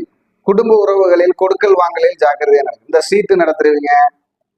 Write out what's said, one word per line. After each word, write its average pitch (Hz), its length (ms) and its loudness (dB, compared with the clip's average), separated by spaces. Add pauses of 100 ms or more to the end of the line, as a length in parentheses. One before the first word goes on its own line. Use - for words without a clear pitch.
(480)
குடும்ப 220 300 0
உறவுகளில் 190 580 2
கொடுக்கல் 190 460 0
வாங்கலில் - 380 -2
ஜாக்கிரதையா 143 480 0
நடக்கும். - 220 -16
இந்த 160 120 0
சீட்டு 196 340 -2
நடத்துறவங்க, 151 580 -2 (640)